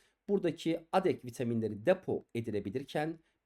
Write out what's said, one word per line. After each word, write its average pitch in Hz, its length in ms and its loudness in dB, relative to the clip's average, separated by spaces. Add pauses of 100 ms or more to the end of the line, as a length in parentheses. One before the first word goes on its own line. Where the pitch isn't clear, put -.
(280)
Buradaki 165 640 0
adek 185 320 2
vitaminleri 113 640 -2
depo 175 380 2 (100)
edilebilirken 120 840 -4 (280)